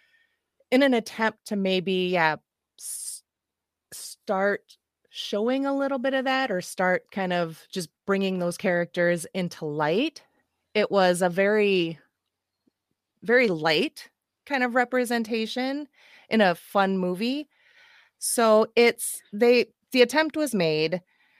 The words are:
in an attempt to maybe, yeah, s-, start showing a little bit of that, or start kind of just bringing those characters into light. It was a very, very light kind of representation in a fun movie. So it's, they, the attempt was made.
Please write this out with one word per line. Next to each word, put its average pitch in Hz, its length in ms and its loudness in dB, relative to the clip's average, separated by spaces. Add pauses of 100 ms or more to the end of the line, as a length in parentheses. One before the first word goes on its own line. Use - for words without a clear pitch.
(720)
in 254 100 4
an 277 140 4
attempt 220 520 -4
to 214 80 -6
maybe, 185 520 -2
yeah, 165 300 0 (420)
s-, - 440 -14 (680)
start - 840 -4 (320)
showing 247 560 -4
a 277 100 -2
little 277 240 -2
bit 262 140 -2
of 262 120 -2
that, 262 260 -2
or 180 100 -2
start - 500 -2
kind 190 200 -4
of 170 400 -4
just 175 180 -8 (160)
bringing 190 340 -2
those 175 180 -4
characters 175 760 0
into 175 320 -6
light. 156 580 -2 (500)
It 208 180 0
was 180 300 4
a 185 80 2
very, 190 720 2 (1200)
very 240 240 4
light 165 640 -2 (360)
kind 262 180 -2
of 240 120 -2
representation 247 1120 -2 (420)
in 220 120 4
a 180 140 4
fun 196 420 0
movie. 220 500 -4 (720)
So 220 560 4
it's, - 460 2 (120)
they, 240 340 4 (240)
the 247 100 4
attempt 269 360 2
was 302 160 -2
made. 160 480 0 (380)